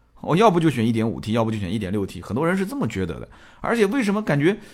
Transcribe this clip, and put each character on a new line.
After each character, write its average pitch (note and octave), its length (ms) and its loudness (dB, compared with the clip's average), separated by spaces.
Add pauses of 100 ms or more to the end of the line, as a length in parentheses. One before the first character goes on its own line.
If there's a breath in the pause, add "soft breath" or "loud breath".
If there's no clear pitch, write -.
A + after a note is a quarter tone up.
(220 soft breath)
我 C#3 140 0
要 G#3+ 160 6
不 E3+ 80 2
就 D#3+ 100 4
选 A#2+ 160 2
一 A#2+ 60 4
点 A2 180 0
五 C#2 120 -6
T， G#2+ 100 -6
要 A2+ 140 2
不 A2+ 60 -2
就 A2 60 -4
选 F#2+ 140 -4
一 A2 80 -2
点 F#2 100 -4
六 G2+ 160 -2
T， F2+ 160 -10
很 - 140 -6
多 D3 100 0
人 F3+ 120 2
是 F#3+ 80 -2
这 C4 100 -8
么 B3+ 120 -2
觉 F#2+ 180 -4
得 D#2 140 -6
的。 A1 100 -14 (320 loud breath)
而 A3+ 140 -2
且 A3+ 100 4
为 B3 180 0
什 G3 100 0
么 G#3+ 80 0
感 E3 160 0
觉 D#3+ 220 2 (140 loud breath)